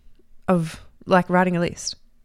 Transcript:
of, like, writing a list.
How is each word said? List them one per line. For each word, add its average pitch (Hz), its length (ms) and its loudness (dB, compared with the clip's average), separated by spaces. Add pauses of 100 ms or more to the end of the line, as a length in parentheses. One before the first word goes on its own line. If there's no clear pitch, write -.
(480)
of, 170 340 0 (240)
like, 185 240 2
writing 180 260 2
a 170 40 -2
list. - 360 -6 (300)